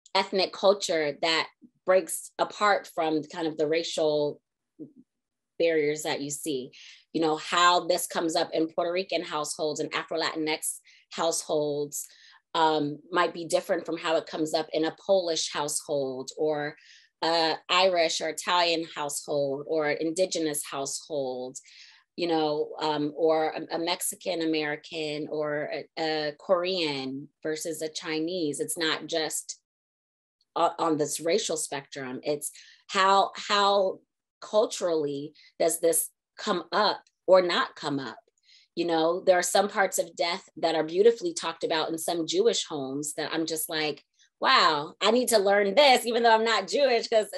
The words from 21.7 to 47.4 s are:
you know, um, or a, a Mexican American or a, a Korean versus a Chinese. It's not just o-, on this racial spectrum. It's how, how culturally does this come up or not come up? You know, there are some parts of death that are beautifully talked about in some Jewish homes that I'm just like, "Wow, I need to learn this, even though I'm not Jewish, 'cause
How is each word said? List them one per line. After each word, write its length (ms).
you 100
know, 440
um, 360
or 360
a, 240
a 20
Mexican 640
American 880
or 420
a, 120
a 400
Korean 920
versus 380
a 80
Chinese. 720
It's 180
not 300
just 540
o-, 240
on 180
this 220
racial 360
spectrum. 680
It's 260
how, 480
how 640
culturally 920
does 220
this 300
come 360
up 280
or 140
not 340
come 240
up? 200
You 100
know, 400
there 140
are 40
some 260
parts 300
of 180
death 260
that 160
are 100
beautifully 480
talked 320
about 240
in 80
some 300
Jewish 400
homes 480
that 180
I'm 140
just 240
like, 320
"Wow, 600
I 120
need 160
to 100
learn 380
this, 280
even 200
though 100
I'm 100
not 220
Jewish, 400
'cause 320